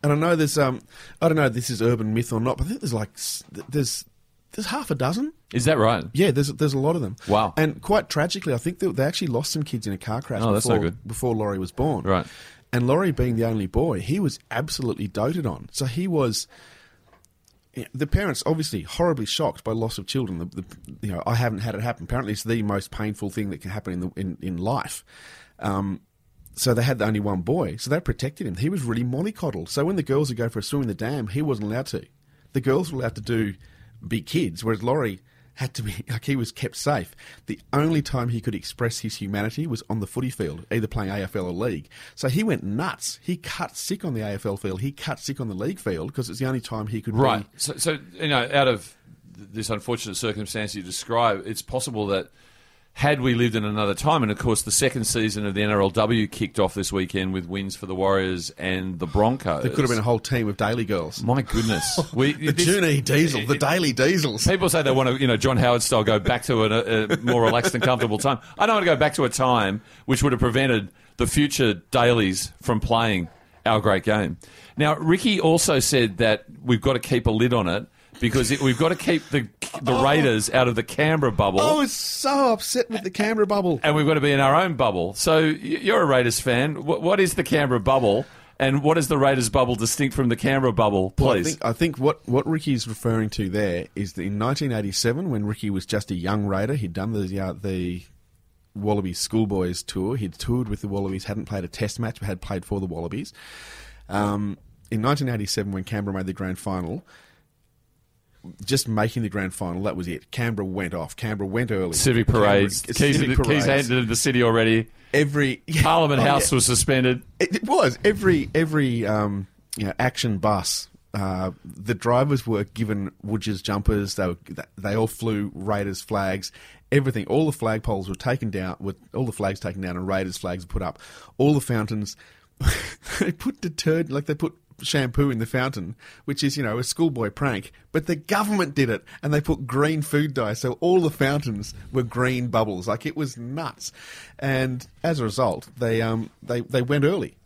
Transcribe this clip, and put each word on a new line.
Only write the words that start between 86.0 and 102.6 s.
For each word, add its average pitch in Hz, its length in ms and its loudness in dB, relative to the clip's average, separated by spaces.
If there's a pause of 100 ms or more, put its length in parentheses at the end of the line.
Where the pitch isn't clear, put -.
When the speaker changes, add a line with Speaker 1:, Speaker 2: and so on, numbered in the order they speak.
Speaker 2:
a 180 60 4
Raiders 127 340 4
fan. 131 340 2
Wh-, 147 280 -2
what 190 180 4
is 185 140 4
the 170 100 0
Canberra 135 340 2
bubble? 120 460 4 (340)
And 135 240 2
what 151 160 4
is 143 80 0
the 156 120 0
Raiders 131 320 4
bubble 123 260 4
distinct 113 400 0
from 131 140 4
the 117 60 2
Canberra 135 360 2
bubble, 98 440 4
Speaker 1:
Well, 131 140 6
I 123 40 6
Speaker 2:
please? 98 160 2
Speaker 1:
think, 151 140 -8
I 113 80 2
think 151 260 0
what, 143 300 0
what 120 160 2
Ricky's 147 440 0
referring 110 420 0
to 101 180 -2
there 92 460 0
is 98 200 -4
that 92 80 -8
in 101 140 -4
nineteen 131 360 0
eighty-seven, 117 580 -2
when 107 160 -2
Ricky 104 240 -4
was 95 160 -2
just - 240 -2
a 95 60 -2
young 98 300 0
Raider, 101 280 0
he'd 104 180 -4
done 101 200 -4
the, 98 260 -2
uh, 95 140 -4
the 90 500 -4 (720)
Wallabies 101 460 -2
schoolboys 98 640 0
tour. 98 320 -4
He'd 101 180 -6
toured 123 340 -2
with 104 120 -6
the 104 80 -6
Wallabies, 98 380 -4
hadn't 110 180 -6
played 101 180 -6
a 87 60 -8
test - 320 -6
match, 113 180 -6
but - 80 -10
had 92 140 -6
played 92 240 -8